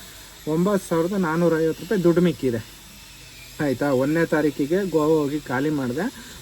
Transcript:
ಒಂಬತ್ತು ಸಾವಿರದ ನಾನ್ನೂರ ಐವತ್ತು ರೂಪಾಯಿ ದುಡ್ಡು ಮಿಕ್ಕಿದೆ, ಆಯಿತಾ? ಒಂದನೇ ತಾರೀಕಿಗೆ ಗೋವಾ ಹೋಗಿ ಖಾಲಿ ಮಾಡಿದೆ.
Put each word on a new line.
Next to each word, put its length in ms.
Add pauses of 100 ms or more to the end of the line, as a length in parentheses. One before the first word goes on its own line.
(480)
ಒಂಬತ್ತು 420
ಸಾವಿರದ 240
ನಾನ್ನೂರ 460
ಐವತ್ತು 240
ರೂಪಾಯಿ 200
ದುಡ್ಡು 180
ಮಿಕ್ಕಿದೆ, 400 (1000)
ಆಯಿತಾ? 300
ಒಂದನೇ 340
ತಾರೀಕಿಗೆ 640
ಗೋವಾ 160
ಹೋಗಿ 340
ಖಾಲಿ 300
ಮಾಡಿದೆ. 360 (360)